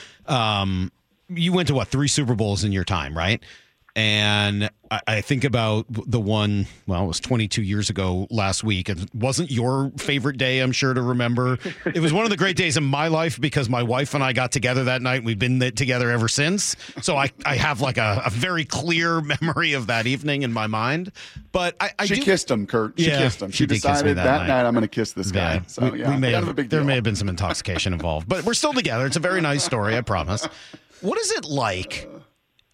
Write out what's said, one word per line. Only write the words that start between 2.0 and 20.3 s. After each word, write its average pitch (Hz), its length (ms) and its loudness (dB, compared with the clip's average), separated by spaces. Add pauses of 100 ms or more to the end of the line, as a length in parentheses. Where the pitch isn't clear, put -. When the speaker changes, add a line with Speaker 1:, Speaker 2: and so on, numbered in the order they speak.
Speaker 1:
Super 127 300 0
Bowls 101 260 0
in 104 80 0
your 95 140 0
time, 78 340 -2
right? 92 240 0 (520)
And 104 760 2 (200)
I, 110 160 -2
I 110 140 0
think 135 240 0
about 110 460 2
the 113 280 -2
one, 104 480 2 (200)
well, 92 180 0
it - 40 -2
was 82 120 -4
twenty-two 113 420 0
years 104 280 0
ago 95 400 0
last 98 340 0
week. 98 240 0
It 95 260 -6
wasn't 131 360 -2
your 131 480 0
favorite 139 400 -2
day, 131 220 2
I'm 127 120 2
sure, 131 220 2
to 127 80 0
remember. 123 560 2 (260)
It 170 160 0
was 160 100 2
one 196 140 2
of 226 60 2
the 196 80 -2
great 185 180 2
days 165 220 2
in 151 60 0
my 143 240 2
life 160 300 0
because 135 300 0
my 120 140 2
wife 123 320 0
and 139 100 2
I 131 80 2
got 127 180 0
together 123 340 0
that 127 180 0
night. 127 220 0
We've 113 140 -2
been 127 220 2
th-, 127 140 0
together 123 360 0
ever 117 160 2
since. 165 480 0 (280)
So 156 160 0
I, 135 140 0 (120)
I 143 120 0
have, 143 260 0
like, 123 160 0
a, 107 260 2
a - 60 0
very 156 340 -2
clear 165 560 0
<laughs> 147 220 -2
memory 160 320 0
of 120 140 -2
that 113 180 2
evening 139 340 0